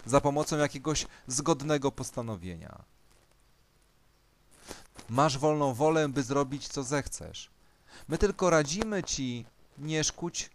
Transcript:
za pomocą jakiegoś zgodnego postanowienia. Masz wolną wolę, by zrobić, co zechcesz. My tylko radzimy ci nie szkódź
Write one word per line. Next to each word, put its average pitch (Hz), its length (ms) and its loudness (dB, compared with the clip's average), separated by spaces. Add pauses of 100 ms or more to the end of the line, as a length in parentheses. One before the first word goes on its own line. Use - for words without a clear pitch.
za 123 160 4
pomocą 147 360 0
jakiegoś 147 500 0 (200)
zgodnego 139 640 0
postanowienia. 92 920 -10 (2250)
Masz 135 280 4
wolną 147 360 4
wolę, 156 360 4
by 135 140 0
zrobić, 139 440 0
co 139 160 -6
zechcesz. 123 640 -6 (580)
My 165 100 -2
tylko 196 320 4
radzimy 175 540 2
ci 120 420 -4 (320)
nie 156 260 -2
szkódź - 500 -4